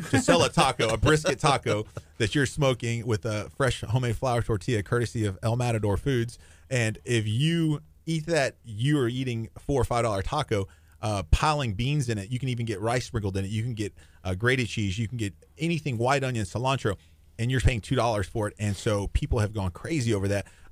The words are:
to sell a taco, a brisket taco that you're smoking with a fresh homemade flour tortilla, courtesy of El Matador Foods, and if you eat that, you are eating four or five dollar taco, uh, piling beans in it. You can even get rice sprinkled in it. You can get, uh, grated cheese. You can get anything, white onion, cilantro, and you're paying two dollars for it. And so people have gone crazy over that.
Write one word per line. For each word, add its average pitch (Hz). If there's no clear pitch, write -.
to -
sell 170
a 131
taco, 135
a 110
brisket 151
taco 113
that 113
you're 143
smoking 117
with 107
a 107
fresh 131
homemade 120
flour 120
tortilla, 107
courtesy 117
of 95
El 113
Matador 110
Foods, 120
and 113
if 113
you 151
eat 160
that, 147
you 120
are 120
eating 120
four 143
or 110
five 117
dollar 101
taco, 110
uh, 104
piling 147
beans 127
in 113
it. 98
You 123
can 135
even 120
get 104
rice 120
sprinkled 101
in 98
it. 98
You 107
can 117
get, 104
uh, 95
grated 117
cheese. 101
You 113
can 123
get 101
anything, 151
white 131
onion, 123
cilantro, 120
and 117
you're 127
paying 123
two -
dollars 113
for 104
it. 98
And 104
so 101
people 131
have 107
gone 98
crazy 117
over 98
that. 98